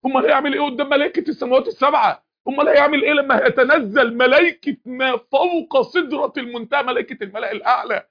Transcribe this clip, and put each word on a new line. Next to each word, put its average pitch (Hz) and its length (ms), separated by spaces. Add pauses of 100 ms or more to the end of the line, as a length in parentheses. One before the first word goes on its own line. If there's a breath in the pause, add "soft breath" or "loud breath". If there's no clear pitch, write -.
أمال 262 200
هيعمل 285 280
إيه 285 60
قدام 277 300
ملائكة 294 380
السماوات 254 400
السبعة؟ 262 560 (240)
أمال 285 200
هيعمل 294 340
إيه 285 100
لما 277 340
هيتنزل 247 680
ملائكة 277 600 (100)
ما 254 300 (160)
فوق 320 500
سدرة 294 560
المنتهى، 240 440
ملائكة 247 420
الملأ 202 280
الأعلى؟ 226 580